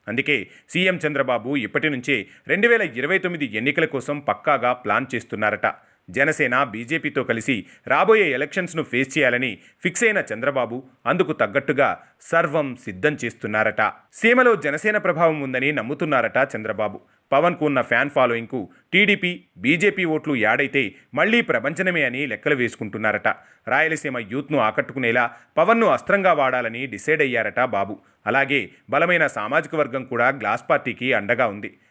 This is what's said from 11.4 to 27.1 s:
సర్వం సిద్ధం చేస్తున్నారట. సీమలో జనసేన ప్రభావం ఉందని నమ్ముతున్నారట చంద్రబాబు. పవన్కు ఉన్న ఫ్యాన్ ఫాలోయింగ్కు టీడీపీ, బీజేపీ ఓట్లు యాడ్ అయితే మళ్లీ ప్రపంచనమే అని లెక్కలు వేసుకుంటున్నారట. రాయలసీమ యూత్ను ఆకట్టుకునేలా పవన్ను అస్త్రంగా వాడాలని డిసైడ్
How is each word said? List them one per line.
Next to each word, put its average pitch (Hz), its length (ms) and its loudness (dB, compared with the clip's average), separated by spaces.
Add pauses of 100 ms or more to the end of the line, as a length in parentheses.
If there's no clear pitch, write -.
సర్వం 156 560 0
సిద్ధం 107 480 -4
చేస్తున్నారట. 110 580 0 (300)
సీమలో 240 440 4
జనసేన 151 420 -2
ప్రభావం 165 420 2
ఉందని 131 320 -2
నమ్ముతున్నారట 127 840 0
చంద్రబాబు. 107 440 -6 (320)
పవన్కు 151 340 2
ఉన్న 139 140 2
ఫ్యాన్ 123 300 0
ఫాలోయింగ్కు 117 580 0 (240)
టీడీపీ, 185 520 0 (140)
బీజేపీ 175 460 2
ఓట్లు 156 320 0
యాడ్ 110 240 2
అయితే 135 340 0 (200)
మళ్లీ 208 260 2
ప్రపంచనమే 160 640 -2
అని 131 240 -2
లెక్కలు 127 280 -2
వేసుకుంటున్నారట. 107 720 -2 (400)
రాయలసీమ 143 500 0
యూత్ను 131 400 -4
ఆకట్టుకునేలా 120 720 0 (260)
పవన్ను 220 300 4
అస్త్రంగా 185 460 2
వాడాలని 127 540 0
డిసైడ్ 147 360 -2